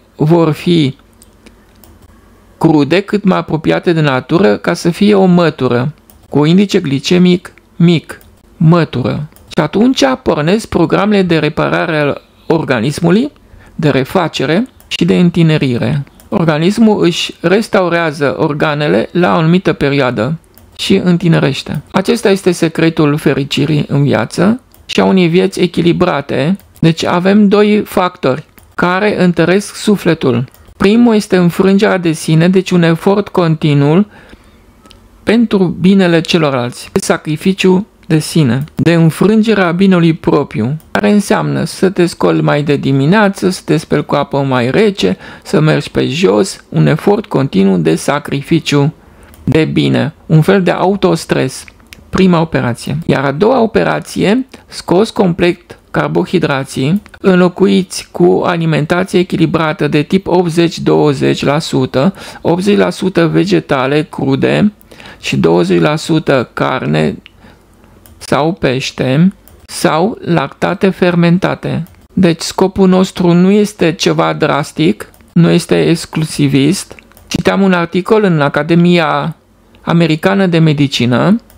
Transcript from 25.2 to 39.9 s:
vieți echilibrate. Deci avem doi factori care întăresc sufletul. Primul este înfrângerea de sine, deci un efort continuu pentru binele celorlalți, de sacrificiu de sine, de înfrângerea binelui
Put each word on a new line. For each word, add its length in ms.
vieți 320
echilibrate. 1000
Deci 240
avem 440
doi 380
factori 580
care 500
întăresc 520
sufletul. 680
Primul 380
este 220
înfrângerea 600
de 140
sine, 360
deci 240
un 120
efort 440
continuu 800
pentru 420
binele 420
celorlalți, 680
de 80
sacrificiu 880
de 120
sine, 440
de 180
înfrângerea 800
binelui 420